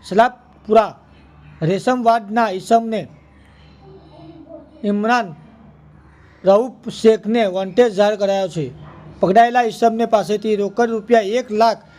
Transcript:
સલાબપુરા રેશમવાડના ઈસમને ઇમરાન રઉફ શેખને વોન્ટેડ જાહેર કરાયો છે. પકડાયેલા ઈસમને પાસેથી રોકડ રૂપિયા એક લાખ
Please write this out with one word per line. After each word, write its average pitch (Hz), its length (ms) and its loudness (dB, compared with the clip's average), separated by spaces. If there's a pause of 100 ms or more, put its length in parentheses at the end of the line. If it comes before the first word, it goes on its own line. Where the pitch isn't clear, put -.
સલાબપુરા 214 840 0 (760)
રેશમવાડના 226 880 0
ઈસમને 220 440 -2 (1900)
ઇમરાન 214 380 -2 (1160)
રઉફ 214 560 0
શેખને 220 420 2 (140)
વોન્ટેડ 190 420 0
જાહેર 208 220 2
કરાયો 196 280 -2
છે. 156 160 -6 (560)
પકડાયેલા 233 500 4
ઈસમને 226 360 0
પાસેથી 214 500 0
રોકડ 202 340 -2
રૂપિયા 220 480 0
એક 226 120 -6
લાખ 220 300 0 (180)